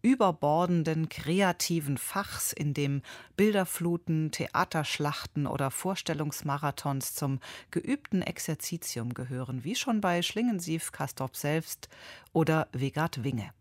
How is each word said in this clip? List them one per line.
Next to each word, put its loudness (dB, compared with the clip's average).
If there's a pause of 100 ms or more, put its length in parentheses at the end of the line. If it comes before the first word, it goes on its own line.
überbordenden 4
kreativen 2
Fachs, -4
in 0
dem 0 (340)
Bilderfluten, 2
Theaterschlachten -2
oder 0
Vorstellungsmarathons -2
zum 0 (320)
geübten 0
Exerzitium -4
gehören, -6
wie -4
schon 0
bei 2
Schlingensief, -2
Castorp -6
selbst -4 (420)
oder 4
Wegard -2
Winge. -2